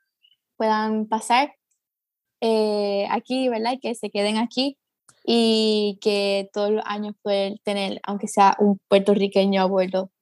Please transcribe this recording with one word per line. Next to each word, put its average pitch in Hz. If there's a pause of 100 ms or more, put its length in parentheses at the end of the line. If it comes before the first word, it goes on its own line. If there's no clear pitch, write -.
(560)
puedan 220
pasar, 240 (840)
eh, 208
aquí, 254
¿verdad? 226
Y 262
que 240
se 202
queden 208
aquí 254 (460)
y 220
que 202
todos 208
los 214
años 208
puedan 202
tener, 202
aunque 202
sea 196
un 202
puertorriqueño 196
a 185
bordo 190 (120)